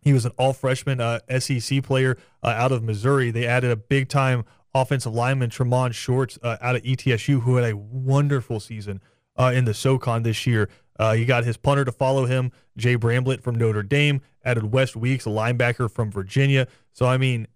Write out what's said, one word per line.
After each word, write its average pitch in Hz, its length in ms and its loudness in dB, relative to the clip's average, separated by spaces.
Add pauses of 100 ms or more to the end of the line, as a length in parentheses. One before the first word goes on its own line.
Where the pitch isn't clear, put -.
He 143 120 4
was 123 120 2
an 120 120 -4
all-freshman, 131 640 -2
uh, 117 260 -2
S 131 240 -2
E 127 80 0
C 135 220 0
player, 131 360 0 (240)
uh, - 60 -2
out 117 240 0
of 120 100 0
Missouri. 120 480 0
They 117 160 -2
added 123 240 2
a 120 60 2
big-time 131 720 0 (280)
offensive 131 400 0
lineman, 123 360 0
Tremont 123 440 0
Shorts, 127 480 -2
uh, 117 200 -4
out 123 160 0
of 113 80 -6
E 127 100 0
T 127 160 0
S 113 160 0
U, 139 140 2
who 127 160 2
had 120 120 2
a 107 60 -2
wonderful 131 840 -2
season, 104 400 -10 (340)
uh, 127 180 2
in 127 120 2
the 110 80 0
socon 120 500 0
this 113 240 -2
year. 110 220 2 (280)
Uh, 110 160 2
he 117 120 0
got 120 180 2
his 117 140 -2
punter 139 280 2
to 127 60 -4
follow 135 340 0
him, 127 260 -2 (260)
Jay 120 180 2
Bramblett 123 480 0
from 120 120 -4
Notre 110 280 0
Dame, 143 380 2 (220)
added 120 280 -2
West 131 240 0
Weeks, 123 300 -2
a 117 40 -4
linebacker 120 600 0
from 110 180 -4
Virginia. 131 580 0 (260)
So, - 120 -2
I 127 120 2
mean 127 380 -2